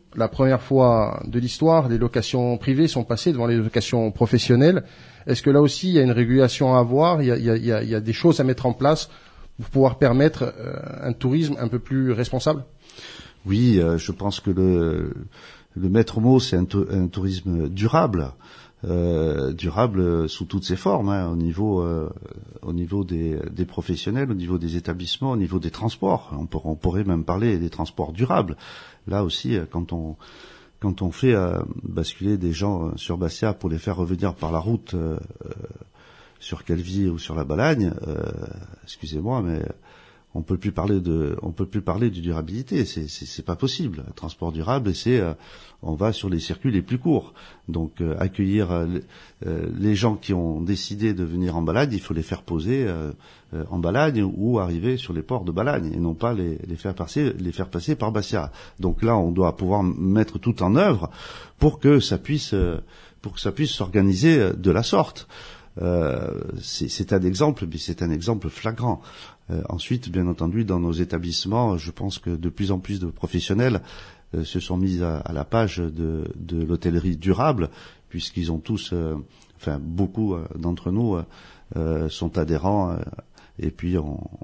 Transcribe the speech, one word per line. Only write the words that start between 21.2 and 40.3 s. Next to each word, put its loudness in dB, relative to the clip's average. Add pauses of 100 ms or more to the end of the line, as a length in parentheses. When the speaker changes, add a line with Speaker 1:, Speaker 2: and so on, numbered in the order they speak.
Speaker 2:
au -2
niveau, 0
euh, -2 (540)
au -6
niveau -2
des, -2 (100)
des -4
professionnels, -4
au -2
niveau -2
des -2
établissements, -4
au -2
niveau 0
des -2
transports. -2
On -6
pour-, -6
on -2
pourrait 0
même 2
parler 2
des -2
transports -6
durables. 0 (500)
Là 0
aussi, -2
euh, 0
quand -4
on, -6 (680)
quand 0
on 0
fait, 4
euh, 2 (220)
basculer -2
des 0
gens, -2
euh, -4
sur -6
Bastia -2
pour -4
les -2
faire -4
revenir -2
par -4
la 2
route, -2
euh, -2 (280)
euh, -12 (920)
sur -10
Calvi 0
ou -2
sur -8
la -2
Balagne, 0 (120)
euh, -6 (640)
excusez-moi, -6
mais -2 (720)